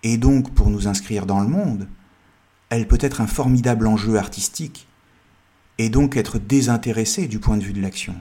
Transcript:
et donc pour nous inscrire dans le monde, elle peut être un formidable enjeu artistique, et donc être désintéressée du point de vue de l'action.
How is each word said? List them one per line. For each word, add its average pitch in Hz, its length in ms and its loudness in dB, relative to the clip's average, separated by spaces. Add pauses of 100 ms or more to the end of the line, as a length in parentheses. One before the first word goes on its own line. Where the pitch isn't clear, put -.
et 113 140 0
donc 131 360 2
pour - 160 4
nous 101 180 -2
inscrire 101 380 -4
dans 98 140 0
le 101 80 0
monde, 131 400 -2 (800)
elle 113 180 -2
peut - 140 6
être 135 200 -2
un 107 60 0
formidable 123 600 2
enjeu 107 300 2
artistique, - 720 -8 (880)
et 113 120 0
donc 135 280 2
être 110 220 -2
désintéressée 117 880 0
du 107 120 -6
point 107 180 0
de 101 60 -2
vue 98 100 -8
de 98 80 -6
l'action. 95 400 -8